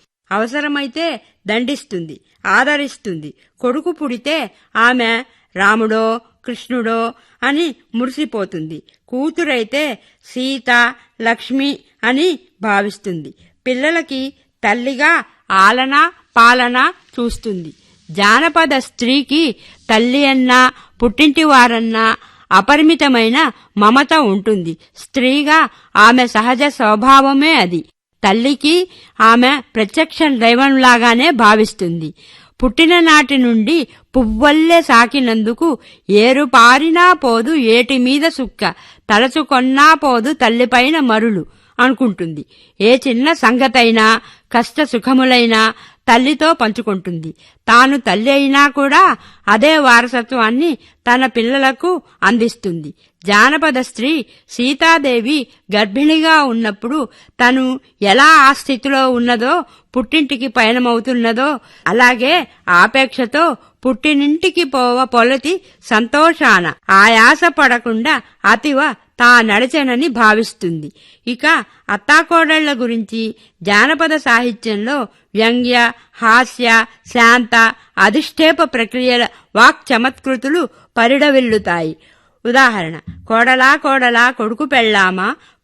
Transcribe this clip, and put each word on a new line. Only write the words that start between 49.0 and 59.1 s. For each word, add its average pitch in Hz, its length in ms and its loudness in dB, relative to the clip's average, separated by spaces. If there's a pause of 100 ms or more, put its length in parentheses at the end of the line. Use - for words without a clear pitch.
అదే 254 300 2
వారసత్వాన్ని 247 960 0
తన 254 520 -2
పిల్లలకు 269 760 -2 (200)
అందిస్తుంది. 190 720 -2 (300)
జానపద 262 560 0
స్త్రీ 254 460 -6 (220)
సీతాదేవి 277 1000 -2 (280)
గర్భిణిగా 302 680 0
ఉన్నప్పుడు 233 680 -4 (220)
తను 254 500 0 (220)
ఎలా 202 220 2
ఆ 294 280 6
స్థితిలో 269 580 -2